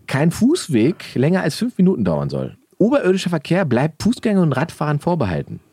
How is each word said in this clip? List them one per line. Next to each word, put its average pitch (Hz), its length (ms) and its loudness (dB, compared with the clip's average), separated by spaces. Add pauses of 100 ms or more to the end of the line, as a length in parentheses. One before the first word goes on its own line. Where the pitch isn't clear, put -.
kein 156 240 2
Fußweg 175 840 0
länger 165 280 2
als 165 120 -2
fünf 240 220 -4
Minuten 185 260 2
dauern 76 260 0
soll. 65 280 -6 (200)
Oberirdischer 190 520 2
Verkehr 170 340 0
bleibt 139 400 0
Fußgängern 202 400 0
und 156 100 2
Radfahrern 147 460 -2
vorbehalten. 107 640 -2 (120)